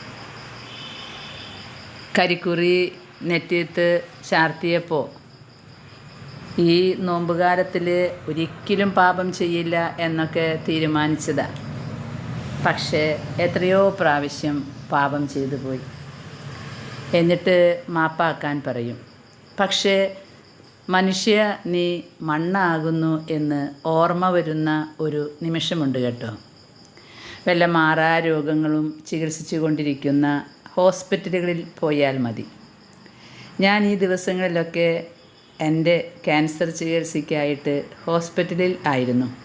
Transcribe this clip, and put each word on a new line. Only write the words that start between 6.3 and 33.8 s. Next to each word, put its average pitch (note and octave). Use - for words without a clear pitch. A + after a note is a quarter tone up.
ഈ E3+
നോമ്പുകാലത്തിൽ F3+
ഒരിക്കലും E3
പാപം F#3
ചെയ്യില്ല E3+
എന്നൊക്കെ D#3+
തീരുമാനിച്ചതാ. D#3
പക്ഷേ -
എത്രയോ F3+
പ്രാവശ്യം D3
പാപം C#3+
ചെയ്തു C3+
പോയി. C3
എന്നിട്ട് F3
മാപ്പാക്കാൻ D#3+
പറയും. A#2+
പക്ഷേ G3
"മനുഷ്യ, F#3+
നീ F3
മണ്ണാകുന്നു" D#3+
എന്ന് D3
ഓർമ്മ F3
വരുന്ന D#3
ഒരു D3
നിമിഷമുണ്ട് D#3+
കേട്ടോ. A#2
വല്ല F3
മാറാ D#3+
രോഗങ്ങളും D#3
ചികിത്സിച്ചു D#3+
കൊണ്ടിരിക്കുന്ന D3
ഹോസ്പിറ്റലുകളിൽ F3+
പോയാൽ C#3+
മതി. A2
ഞാൻ G3+